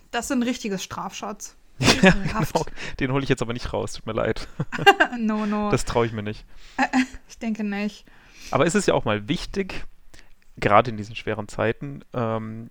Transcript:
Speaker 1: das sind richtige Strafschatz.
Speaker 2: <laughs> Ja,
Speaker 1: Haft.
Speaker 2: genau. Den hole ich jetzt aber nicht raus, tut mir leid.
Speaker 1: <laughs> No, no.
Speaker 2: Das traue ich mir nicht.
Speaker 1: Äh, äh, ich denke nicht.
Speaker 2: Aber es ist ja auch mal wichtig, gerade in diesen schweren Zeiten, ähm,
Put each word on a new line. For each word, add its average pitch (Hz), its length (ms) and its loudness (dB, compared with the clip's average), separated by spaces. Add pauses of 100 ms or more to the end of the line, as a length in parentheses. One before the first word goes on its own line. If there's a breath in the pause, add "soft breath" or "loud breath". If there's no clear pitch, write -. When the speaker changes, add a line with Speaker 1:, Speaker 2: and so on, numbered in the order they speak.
(120)
Speaker 1:
das 233 160 -4
sind 254 160 2
richtige 226 360 -2
Strafschatz. - 800 -10
Speaker 2:
<laughs> - 180 -14
Ja, 139 340 6 (200)
Speaker 1:
Haft. 190 200 -2
Speaker 2:
genau. 160 120 0 (340 loud breath)
Den 131 140 0
hole 139 100 0
ich 131 60 0
jetzt 135 120 2
aber 117 120 -4
nicht - 180 -6
raus, 104 220 -2
tut - 120 -12
mir 110 80 -4
leid. 110 340 0 (360)
Speaker 1:
<laughs> 349 340 6
No, 214 280 0
no. 208 260 0
Speaker 2:
Das - 140 2
traue 117 200 2
ich 113 60 -2
mir 107 120 -6
nicht. 107 220 -8 (320 loud breath)
Speaker 1:
Äh, 269 60 4
äh, 262 200 2 (260)
ich - 100 -20
denke 220 240 -4
nicht. 208 420 -4 (460 loud breath)
Speaker 2:
Aber 135 140 4
es 175 100 2
ist 196 120 0
ja 165 60 6
auch 147 120 2
mal 107 240 -2
wichtig, - 560 -4 (720 loud breath)
gerade 110 340 6
in 107 60 -6
diesen 104 180 -8
schweren 107 320 -4
Zeiten, 139 560 -4 (100)
ähm, 110 580 -4